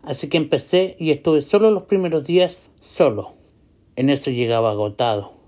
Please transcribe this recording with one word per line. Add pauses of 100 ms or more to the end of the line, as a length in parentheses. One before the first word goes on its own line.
Así
que
empecé
y
estuve
solo
los
primeros
días, (100)
solo. (640)
En
eso
llegaba
agotado. (140)